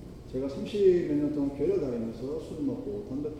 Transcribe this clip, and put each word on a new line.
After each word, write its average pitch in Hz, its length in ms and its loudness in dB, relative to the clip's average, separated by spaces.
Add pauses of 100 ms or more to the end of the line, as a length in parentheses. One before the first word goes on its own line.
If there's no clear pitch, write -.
(320)
제가 131 160 -2
삼십 185 600 4
몇 147 100 2
년 147 160 2
동안 139 240 0
교회를 170 240 2
다니면서 127 580 -4
술 151 220 -8
먹고 139 480 -4
담배 147 300 -4